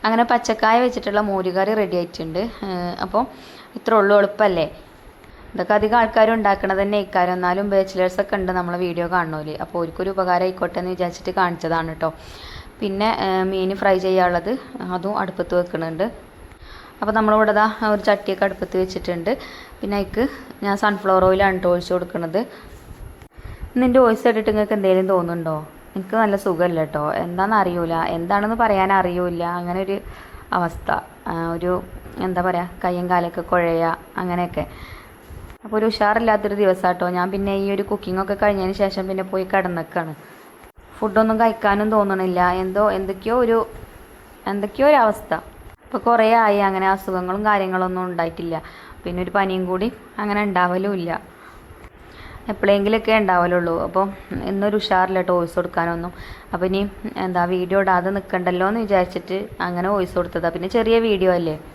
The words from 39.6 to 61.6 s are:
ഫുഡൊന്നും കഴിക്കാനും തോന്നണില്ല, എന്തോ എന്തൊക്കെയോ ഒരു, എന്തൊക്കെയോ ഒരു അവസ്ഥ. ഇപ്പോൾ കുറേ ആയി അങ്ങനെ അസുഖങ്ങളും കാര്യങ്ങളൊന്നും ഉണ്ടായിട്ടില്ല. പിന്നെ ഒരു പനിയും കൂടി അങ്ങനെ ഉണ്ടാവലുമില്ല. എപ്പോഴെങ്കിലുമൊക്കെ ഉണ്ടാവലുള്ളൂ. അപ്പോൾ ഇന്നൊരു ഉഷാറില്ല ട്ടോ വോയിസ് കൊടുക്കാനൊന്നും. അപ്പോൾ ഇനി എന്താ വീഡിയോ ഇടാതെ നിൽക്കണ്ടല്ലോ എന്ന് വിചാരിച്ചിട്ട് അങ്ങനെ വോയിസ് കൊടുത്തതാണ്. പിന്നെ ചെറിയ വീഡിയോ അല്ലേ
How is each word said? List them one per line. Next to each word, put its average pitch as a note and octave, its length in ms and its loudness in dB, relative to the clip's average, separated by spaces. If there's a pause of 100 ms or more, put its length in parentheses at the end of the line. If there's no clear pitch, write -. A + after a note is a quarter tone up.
ഫുഡൊന്നും A3 440 2
കഴിക്കാനും G#3+ 540 2
തോന്നണില്ല, F#3+ 440 2 (240)
എന്തോ F#3+ 200 2 (140)
എന്തൊക്കെയോ F#3+ 480 -2
ഒരു, A3+ 140 4 (920)
എന്തൊക്കെയോ G#3 380 0
ഒരു C#4+ 140 6
അവസ്ഥ. G#3 280 -2 (520)
ഇപ്പോൾ A3 200 -6
കുറേ A#3 220 4 (160)
ആയി G3+ 240 4
അങ്ങനെ F#3+ 280 0
അസുഖങ്ങളും F#3 520 -4
കാര്യങ്ങളൊന്നും F#3 640 0
ഉണ്ടായിട്ടില്ല. E3 460 -4 (480)
പിന്നെ F3 220 -6
ഒരു F3+ 120 -10
പനിയും F#3+ 340 0
കൂടി F#3 160 -2 (340)
അങ്ങനെ G#3 260 -2
ഉണ്ടാവലുമില്ല. F3+ 640 0 (1400)
എപ്പോഴെങ്കിലുമൊക്കെ G3+ 720 2
ഉണ്ടാവലുള്ളൂ. F3 540 2 (100)
അപ്പോൾ F#3 180 0 (460)
ഇന്നൊരു G3+ 320 0
ഉഷാറില്ല F#3 460 2
ട്ടോ F#3 100 2
വോയിസ് E3+ 220 -2
കൊടുക്കാനൊന്നും. E3+ 520 -4 (400)
അപ്പോൾ F3+ 180 -2
ഇനി F#3+ 120 0 (440)
എന്താ F3+ 180 0 (100)
വീഡിയോ F#3 300 0
ഇടാതെ F#3 340 2
നിൽക്കണ്ടല്ലോ F3+ 540 -2
എന്ന് A3+ 140 -2
വിചാരിച്ചിട്ട് F#3 520 -2 (300)
അങ്ങനെ F3+ 260 -4
വോയിസ് F#3+ 260 -2
കൊടുത്തതാണ്. E3+ 360 -2
പിന്നെ F3 200 -6
ചെറിയ A3+ 220 4 (100)
വീഡിയോ F#3+ 300 2
അല്ലേ E3 180 -2 (200)